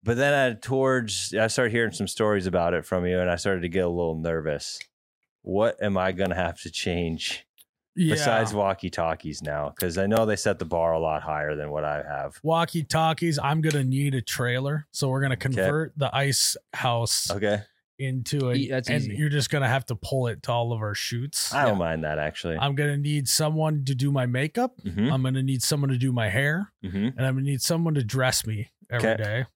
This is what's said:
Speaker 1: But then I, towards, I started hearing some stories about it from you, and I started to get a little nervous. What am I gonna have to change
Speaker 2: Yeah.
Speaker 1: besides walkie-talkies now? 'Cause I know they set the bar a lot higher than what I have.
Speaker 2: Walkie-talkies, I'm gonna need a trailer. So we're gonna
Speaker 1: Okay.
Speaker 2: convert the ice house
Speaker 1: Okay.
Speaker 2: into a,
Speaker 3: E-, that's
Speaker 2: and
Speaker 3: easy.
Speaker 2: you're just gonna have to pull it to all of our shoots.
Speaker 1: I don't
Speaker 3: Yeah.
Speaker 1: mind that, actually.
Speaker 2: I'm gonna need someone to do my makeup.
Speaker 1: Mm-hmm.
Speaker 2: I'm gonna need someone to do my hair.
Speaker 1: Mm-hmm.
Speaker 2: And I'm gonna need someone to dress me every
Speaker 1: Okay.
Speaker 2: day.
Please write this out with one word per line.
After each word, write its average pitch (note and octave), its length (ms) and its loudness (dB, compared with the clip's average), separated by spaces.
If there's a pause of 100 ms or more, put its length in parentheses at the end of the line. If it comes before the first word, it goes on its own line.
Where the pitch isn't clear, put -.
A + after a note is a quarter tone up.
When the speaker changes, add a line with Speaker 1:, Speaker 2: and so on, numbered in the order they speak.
Speaker 1:
But A#2 140 2
then C#3+ 160 4
I, C3 260 4
towards, B2+ 760 0
I A2 120 4
started A#2+ 240 2
hearing A#2 200 2
some G2 160 -4
stories G#2 400 2
about F2 260 2
it E2 120 0
from F2+ 200 0
you, F2+ 140 2
and F2+ 100 2
I F2 60 2
started F#2 260 0
to F2 80 -2
get F2+ 160 0
a F2 40 0
little E2+ 280 0
nervous. D#2+ 640 -4 (640)
What G2 380 0
am G2+ 160 0
I F#2 140 2
gonna F#2 240 0
have E2+ 260 -2
to F2 100 -12
change E2+ 760 -4 (500)
Speaker 2:
Yeah. D#3+ 200 2
Speaker 1:
besides A2+ 380 2
walkie-talkies F2 920 -2
now? D2 360 -4
'Cause F2 180 -2
I G2 100 2
know A2+ 180 4
they G#2+ 120 0
set G2+ 220 0
the E2+ 60 -4
bar E2 280 2
a E2 60 2
lot D#2 240 0
higher D2+ 320 -2
than D2+ 160 -6
what D2+ 120 -4
I D2+ 180 -2
have. C#2+ 400 -8
Speaker 2:
Walkie-talkies, D#3+ 960 0
I'm D3 240 0
gonna D3 220 2
need C3+ 320 0
a B2+ 60 0
trailer. C3+ 680 -2
So - 180 0
we're C3+ 120 0
gonna C#3 120 2
Speaker 1:
Okay. - 80 -4
Speaker 2:
convert C3 560 0
the C#3 180 0
ice C#3 420 2 (160)
house A#2 560 0
Speaker 1:
Okay. G#2 320 2 (380)
Speaker 2:
into C3 500 -2
a, B2 60 2
Speaker 3:
E-, C3+ 140 0
that's C3 200 -4
Speaker 2:
and D3 140 2
Speaker 3:
easy. A2 140 -4
Speaker 2:
you're D3+ 120 2
just C#3+ 220 0
gonna C#3 160 2
have B2+ 200 2
to A#2+ 80 -4
pull C3 320 -2
it A2+ 160 -6
to - 80 -2
all A#2+ 220 0
of A2 80 -4
our G#2 140 -4
shoots. - 580 -4
Speaker 1:
I C#3+ 100 4
don't A#2 100 6
Speaker 3:
Yeah. G2+ 60 2
Speaker 1:
mind D#2+ 260 0
that, D2+ 120 -2
actually. D#2 400 -4
Speaker 2:
I'm C#3 160 0
gonna C#3+ 240 0
need D3 300 -2
someone D#3 580 0
to C#3 80 0
do C3+ 180 0
my C3+ 140 2
makeup. D3+ 580 0
Speaker 1:
Mm-hmm. G#2 300 0
Speaker 2:
I'm C3 80 2
gonna C3 220 0
need C3 180 0
someone C#3+ 300 0
to B2+ 80 2
do C3 120 2
my A#2 180 2
hair. C#3+ 420 0 (120)
Speaker 1:
Mm-hmm. F#2+ 140 -4 (200)
Speaker 2:
And B2+ 60 -2
I'm C3 120 2
gonna C3+ 100 -2
need C#3 160 0
someone E3 340 2
to C#3 80 2
dress B2+ 440 0
me A2 240 -6 (180)
every A#2 200 0
Speaker 1:
Okay. A2 140 0
Speaker 2:
day. A2 220 -2 (100)